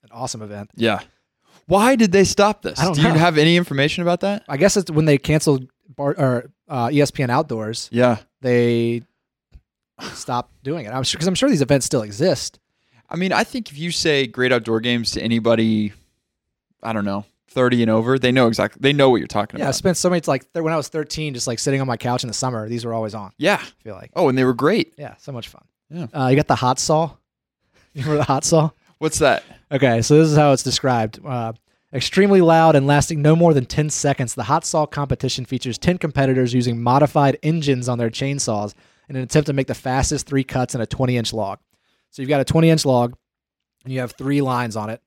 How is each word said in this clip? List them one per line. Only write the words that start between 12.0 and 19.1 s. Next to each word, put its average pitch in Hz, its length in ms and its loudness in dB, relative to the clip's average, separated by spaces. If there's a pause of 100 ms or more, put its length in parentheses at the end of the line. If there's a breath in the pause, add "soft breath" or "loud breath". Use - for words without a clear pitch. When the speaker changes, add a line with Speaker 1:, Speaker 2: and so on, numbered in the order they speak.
Speaker 1:
exist. 123 560 -4 (500)
Speaker 2:
I - 60 -10
mean, 185 180 -2
I - 100 0
think - 280 -8
if 143 60 -18
you 170 140 -6
say 143 360 0
great 127 240 0
outdoor 113 280 0
games 120 320 -2
to - 100 -8
anybody, 113 720 0 (920)
I 113 100 -6
don't 101 120 -4
know, 101 200 -4 (240)
thirty 123 320 2
and 113 80 2
over, 113 300 2
they 123 120 0
know 127 160 4
exactly, 107 340 -2
they 139 120 2
know 139 160 4
what 120 80 4